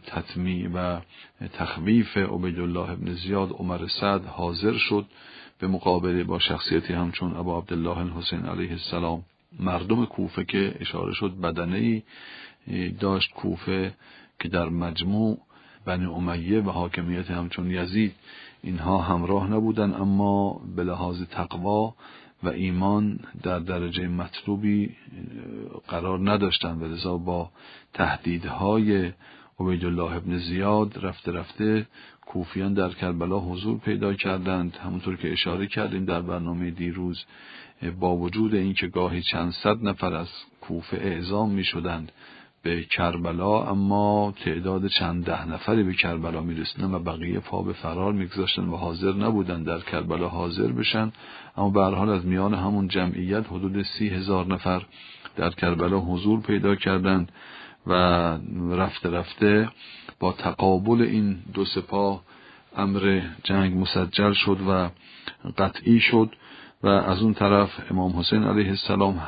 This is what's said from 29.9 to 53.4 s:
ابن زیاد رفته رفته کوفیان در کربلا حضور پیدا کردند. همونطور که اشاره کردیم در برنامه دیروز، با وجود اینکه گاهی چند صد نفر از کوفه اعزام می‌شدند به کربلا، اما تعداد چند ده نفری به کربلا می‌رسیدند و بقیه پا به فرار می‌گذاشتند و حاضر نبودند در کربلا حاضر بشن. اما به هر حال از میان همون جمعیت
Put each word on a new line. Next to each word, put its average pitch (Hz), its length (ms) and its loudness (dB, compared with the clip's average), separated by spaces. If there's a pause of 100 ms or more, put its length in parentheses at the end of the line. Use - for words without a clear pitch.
ابن 87 220 -4
زیاد 101 640 2
رفته 87 300 -6
رفته 107 540 0 (400)
کوفیان 95 480 -4
در 95 140 2
کربلا 90 520 -2
حضور 92 380 -4
پیدا 104 360 -2
کردند. 92 680 -2
همونطور 92 320 -6
که 80 160 -4
اشاره 90 340 -2
کردیم 98 380 -4
در 87 160 0
برنامه 87 500 -4
دیروز، 87 540 -6 (760)
با 90 160 2
وجود 104 380 0
اینکه 95 320 0
گاهی 90 360 0
چند 87 300 -2
صد 107 300 2
نفر 95 320 -2
از 82 140 -6 (320)
کوفه 85 360 -6
اعزام 95 540 -2
می‌شدند 85 600 -2 (500)
به 85 200 -2
کربلا، 87 880 0
اما 101 640 2 (100)
تعداد 92 420 0
چند 87 380 0
ده 82 240 -2
نفری 107 340 2
به 92 100 2
کربلا 85 480 -2
می‌رسیدند 85 540 -4
و 90 40 0
بقیه 85 420 -4
پا 98 220 -4
به 92 100 -2
فرار 87 400 -2
می‌گذاشتند 95 560 -2
و 85 80 -2
حاضر 90 360 0
نبودند 95 540 0
در 85 140 -2
کربلا 87 480 -2
حاضر 87 440 0
بشن. 110 400 0 (440)
اما 98 140 2
به 101 100 6
هر 95 140 4
حال 95 140 2
از 92 180 2
میان 95 280 2
همون 98 340 0
جمعیت 92 580 0